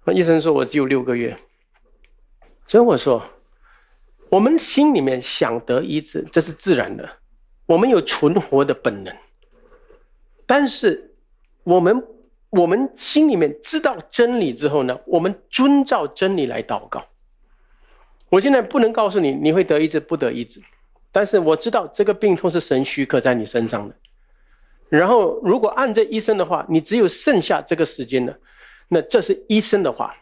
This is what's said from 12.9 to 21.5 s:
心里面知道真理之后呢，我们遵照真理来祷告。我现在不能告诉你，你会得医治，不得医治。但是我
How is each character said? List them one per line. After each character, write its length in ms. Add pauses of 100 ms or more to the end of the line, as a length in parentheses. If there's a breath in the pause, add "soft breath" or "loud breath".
心 320
里 80
面 260
知 200
道 160 (120)
真 300
理 140
之 160
后 140
呢， 220
我 140
们 180 (120)
遵 340
照 240
真 300
理 80
来 180
祷 240
告。 180 (1200)
我 100
现 120
在 100
不 180
能 140
告 160
诉 100
你， 140
你 180
会 100
得 160
医 120
治， 100
不 160
得 160
医 140
治。 160 (500)
但 140
是 120
我 160